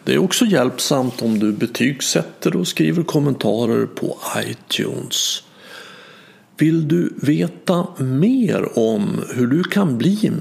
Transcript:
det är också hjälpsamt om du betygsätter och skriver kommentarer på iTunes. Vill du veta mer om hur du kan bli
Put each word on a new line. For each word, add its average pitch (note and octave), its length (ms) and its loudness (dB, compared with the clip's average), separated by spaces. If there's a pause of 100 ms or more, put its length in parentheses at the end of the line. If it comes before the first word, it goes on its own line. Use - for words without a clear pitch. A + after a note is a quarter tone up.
det C3 100 0
är D3 100 4
också F#3+ 220 2
hjälpsamt B2+ 760 0
om A2 180 0
du G#2 120 2
betygsätter C3+ 1040 -2
och F3+ 120 0
skriver D#3+ 360 0
kommentarer A#2 840 0
på - 320 -6 (280)
iTunes. - 1000 -4 (1120)
Vill D#3+ 300 2
du - 340 2
veta E3+ 680 0 (100)
mer C3+ 840 2
om A2 420 2 (140)
hur A#2+ 120 2
du D#3 160 2
kan F3+ 340 0
bli G3 440 2